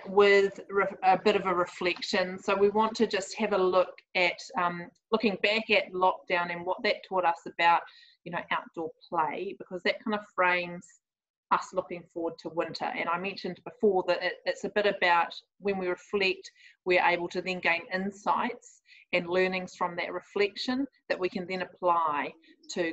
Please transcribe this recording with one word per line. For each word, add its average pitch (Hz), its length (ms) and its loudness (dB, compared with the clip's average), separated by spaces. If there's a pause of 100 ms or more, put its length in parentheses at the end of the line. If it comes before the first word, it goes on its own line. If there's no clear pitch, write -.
with 196 540 6 (100)
re-, 196 160 2 (160)
a 185 160 6
bit 208 160 2
of 190 120 0
a 185 80 0
reflection. 180 840 -2
So 196 180 -2
we 202 120 4
want 220 280 2
to 220 120 2
just 190 300 -6
have 208 140 0
a 202 60 2
look 185 400 2 (160)
at, 175 240 0 (180)
um, 175 320 -2 (220)
looking 220 320 2
back 220 280 0
at 190 220 2
lockdown 180 600 0
and 175 120 -8
what 180 200 -4
that 208 120 2 (120)
taught 185 160 0
us 170 220 0
about, 170 340 2 (420)
you 175 80 -14
know, 170 120 -6 (100)
outdoor 165 380 -6 (180)
play, 175 500 -4
because 180 240 -12
that 190 220 -2
kind 214 100 -2
of 208 100 -6 (100)
frames 180 520 0 (640)
us - 220 0
looking 180 400 -6
forward 165 260 -6
to - 120 -10
winter. 165 340 -4
And 165 240 -4
I 170 100 -2
mentioned 180 460 -8
before 190 440 2
that 175 140 0
it, 175 120 -2 (100)
it's 180 200 -4
a 202 60 -6
bit 202 160 0
about 175 480 2 (240)
when 196 180 -2
we 185 120 -2
reflect, 185 640 -2 (340)
we're 180 200 4
able 175 240 2
to 180 140 -4
then 180 180 -4
gain 170 220 0 (100)
insights 190 880 -4 (320)
and 175 160 0
learnings 185 480 0
from 175 200 -4
that 175 160 -6
reflection 208 760 -4 (220)
that 175 100 -2
we 185 100 -2
can 180 180 -6
then 185 160 -6
apply 165 680 0 (380)
to 170 220 -2